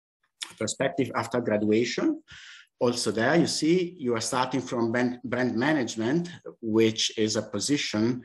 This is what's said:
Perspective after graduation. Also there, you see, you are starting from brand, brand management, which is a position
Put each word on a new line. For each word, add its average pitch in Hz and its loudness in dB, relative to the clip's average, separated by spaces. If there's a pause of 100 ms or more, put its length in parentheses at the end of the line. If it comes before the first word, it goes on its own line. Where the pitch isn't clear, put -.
(580)
Perspective 127 -2
after 120 -2
graduation. 110 0 (580)
Also 120 0
there, 117 2
you 165 6
see, 175 0
you 120 0
are 113 -2
starting 131 0
from 117 -2
brand, 123 0
brand 123 -2
management, 135 0 (320)
which 110 2
is 110 0
a 110 2
position 117 0